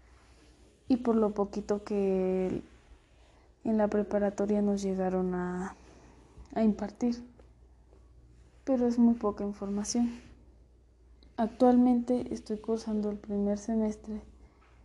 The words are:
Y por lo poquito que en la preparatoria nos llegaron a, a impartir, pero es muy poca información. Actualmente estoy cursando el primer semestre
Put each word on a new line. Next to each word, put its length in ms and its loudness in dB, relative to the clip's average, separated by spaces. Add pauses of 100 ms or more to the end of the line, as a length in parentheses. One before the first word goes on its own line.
(880)
Y 100 4
por 180 0
lo 160 2
poquito 520 -4
que 800 0 (1000)
en 120 0
la 120 2
preparatoria 760 0
nos 200 0
llegaron 520 0
a, 400 -6 (800)
a 80 0
impartir, 600 0 (1400)
pero 220 2
es 120 2
muy 160 6
poca 300 -2
información. 680 -4 (1300)
Actualmente 1000 4
estoy 240 -6
cursando 520 -4
el 60 -6
primer 420 -2
semestre 640 -4 (640)